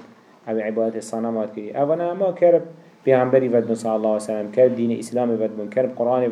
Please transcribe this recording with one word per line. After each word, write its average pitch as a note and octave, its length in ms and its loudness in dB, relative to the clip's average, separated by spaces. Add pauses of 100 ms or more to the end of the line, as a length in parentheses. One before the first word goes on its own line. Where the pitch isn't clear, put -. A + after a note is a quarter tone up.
(480)
أبي A2 140 -2
عبادة A2+ 360 -2
الصنمات A2 560 -6
كي. A2 280 -6
أفنا E3+ 320 0
ما F#3+ 160 0
كرب F3 320 4 (420)
پیغمبری B2+ 440 4
ود A#2 180 2
بون A#2 80 -2
صلی A2+ 160 -4
الله A2 180 0
علیه G#2+ 80 2
و - 20 -4
سلم، G#2+ 340 -6
کرب B2+ 220 4
دین A#2 240 -2
اسلام A#2+ 320 -2
ود G#2+ 260 -2
بون، G#2 140 -8
کرب B2+ 260 0
قرآن B2 360 0